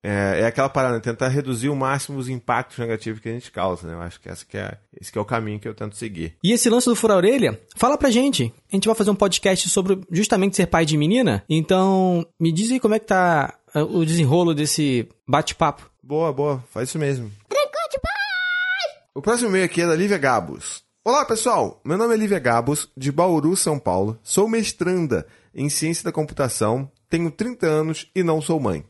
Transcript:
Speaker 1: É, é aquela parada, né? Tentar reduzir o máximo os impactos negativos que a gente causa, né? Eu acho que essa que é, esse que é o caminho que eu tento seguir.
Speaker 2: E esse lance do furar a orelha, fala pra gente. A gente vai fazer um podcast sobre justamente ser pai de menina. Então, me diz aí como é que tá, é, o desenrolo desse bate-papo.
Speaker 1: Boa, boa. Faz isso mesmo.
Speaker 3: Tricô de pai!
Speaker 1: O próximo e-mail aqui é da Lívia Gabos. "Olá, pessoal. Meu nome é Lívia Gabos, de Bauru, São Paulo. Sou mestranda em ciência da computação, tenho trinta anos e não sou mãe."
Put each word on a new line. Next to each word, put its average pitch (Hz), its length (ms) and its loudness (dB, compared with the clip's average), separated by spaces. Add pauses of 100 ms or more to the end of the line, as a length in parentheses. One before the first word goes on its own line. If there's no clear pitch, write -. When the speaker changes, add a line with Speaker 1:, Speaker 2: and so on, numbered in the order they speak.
Speaker 1:
É, 101 360 0
é 110 40 2
aquela 135 220 0
parada, 131 280 0
né? 113 40 -4
Tentar 120 300 -2
reduzir 131 400 -2
o 147 80 -2
máximo 139 420 -4
os 123 80 -8
impactos 127 500 -4
negativos 110 440 -6
que 113 80 -8
a - 20 -6
gente 120 180 -10
causa, 90 380 -4
né? 82 60 -10
Eu 85 80 -10
acho 87 180 -12
que - 80 -18
essa 90 180 -14
que - 120 -12
é, 101 200 -10 (220)
esse - 100 -18
que - 80 -8
é 107 40 -2
o 101 40 -4
caminho 107 320 -4
que 101 120 -12
eu 107 40 -12
tento 107 220 -10
seguir. 87 480 -10
Speaker 2:
E 185 80 4
esse 240 180 2
lance 247 200 4
do 226 80 2
furar 214 180 4
a 185 40 6
orelha, 190 380 2 (200)
fala 285 200 2
pra 277 140 4
gente. 240 420 2 (160)
A 196 60 -4
gente 196 140 2
vai 220 60 4
fazer 208 160 2
um 196 40 2
podcast 190 540 0
sobre 190 320 0 (100)
justamente 196 460 2
ser 185 100 4
pai 165 180 2
de 151 120 0
menina. 156 520 2
Então, 185 760 2 (120)
me 165 140 2
diz 202 220 0
aí 262 80 0
como 214 140 4
é 214 40 0
que 214 60 -8
tá, 175 480 2 (200)
é, 147 80 0
o 165 220 0
desenrolo 165 500 4
desse 143 540 0 (180)
bate-papo. 147 640 -2 (140)
Speaker 1:
Boa, 147 300 -2
boa. 139 280 -2 (100)
Faz 127 180 -6
isso 165 100 -6
mesmo. 131 320 -4 (160)
Speaker 3:
Tricô 587 420 -2
de 539 120 -6
pai! 740 1000 -4 (140)
Speaker 1:
O 143 60 -8
próximo 233 300 0
e-mail 190 120 2
aqui 170 180 -2
é 170 60 0
da 160 80 2
Lívia 196 220 0
Gabos. 113 680 -2 (220)
"Olá, 269 200 2
pessoal. 214 580 -2
Meu 165 140 -2
nome 233 160 2
é 220 40 2
Lívia 202 220 0
Gabos, 120 560 0
de 135 160 -4
Bauru, 165 440 2
São 156 220 0
Paulo. 101 460 0
Sou 202 240 2
mestranda 180 800 0 (280)
em 143 160 -4
ciência 160 340 -4
da 170 80 -4
computação, 135 760 -2 (200)
tenho 165 200 0
trinta 220 380 -4
anos 156 480 -2
e 185 80 2
não 160 180 2
sou 160 180 0
mãe." 90 300 -2